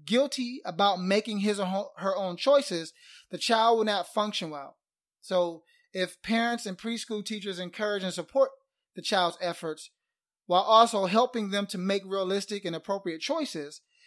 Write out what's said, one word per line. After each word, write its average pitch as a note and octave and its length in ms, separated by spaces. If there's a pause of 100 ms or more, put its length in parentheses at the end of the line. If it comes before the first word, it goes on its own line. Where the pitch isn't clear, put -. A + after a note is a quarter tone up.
guilty B3 600
about F#3 360
making G#3 380
his G3+ 200
or G3 60
ho-, F#3+ 320
her F#3+ 180
own F#3 220
choices, C4 560 (360)
the F3+ 80
child A3+ 400
will A3 80
not G3+ 280
function G#3 360
well. C#3+ 280 (440)
So F3 420 (300)
if F#3 280
parents A#3 440
and F#3 120
preschool A3 480
teachers G3 340
encourage G3+ 440
and F#3 100
support C4 380 (440)
the F3+ 60
child's F3+ 400
efforts E3 500 (540)
while F3 160
also A3+ 460
helping A3 420
them G3+ 180
to G3 100
make F#3+ 280
realistic G3 600
and E3 100
appropriate F#3 460
choices, G#3 600 (260)